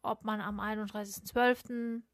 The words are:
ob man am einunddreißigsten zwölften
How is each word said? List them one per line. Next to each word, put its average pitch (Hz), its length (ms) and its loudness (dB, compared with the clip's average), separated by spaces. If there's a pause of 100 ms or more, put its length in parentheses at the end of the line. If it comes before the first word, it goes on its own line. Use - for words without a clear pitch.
ob - 220 -2
man 214 160 0
am 208 180 -2
einunddreißigsten 208 680 -4
zwölften 240 880 2